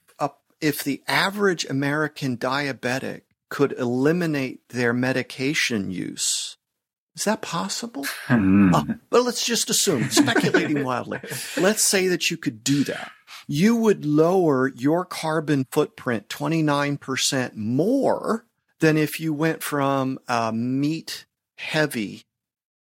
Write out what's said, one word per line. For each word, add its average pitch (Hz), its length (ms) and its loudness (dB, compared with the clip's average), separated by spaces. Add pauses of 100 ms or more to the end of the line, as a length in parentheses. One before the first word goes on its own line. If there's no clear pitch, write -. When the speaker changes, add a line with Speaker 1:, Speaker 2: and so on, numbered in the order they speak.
(180)
Speaker 1:
a, 147 120 -2 (300)
if 156 220 0
the 139 240 -4
average 190 600 0
American 139 720 -2
diabetic 127 840 -4 (260)
could - 300 2
eliminate 135 920 0
their 120 220 0
medication 127 1000 -2
use, - 680 -6 (580)
is - 100 -8
that 214 160 0
possible? 233 680 -8 (200)
Speaker 2:
Hmm. 98 480 6
Speaker 1:
Uh, 147 100 4 (260)
but 233 120 6
let's 247 220 -2
just 233 260 -2
assume, 147 400 2
speculating 202 720 2
Speaker 2:
<laughs> - 0 -
Speaker 1:
wildly, 120 360 -4 (360)
let's 196 280 2
say 185 240 2
that 180 220 0
you 170 60 -4
could 117 280 -6
do 139 200 2
that. - 280 -6 (360)
You 185 280 4
would 220 280 2
lower 151 640 4
your 143 360 0
carbon 156 680 -2
footprint 131 580 -2
twenty-nine 143 680 0
percent 131 600 -2
more 151 880 0 (360)
than 156 160 6
if 151 240 0
you 160 120 -2
went 156 300 0
from 135 640 0
a 117 260 0
meat 135 760 -4 (300)
heavy 117 680 -4 (580)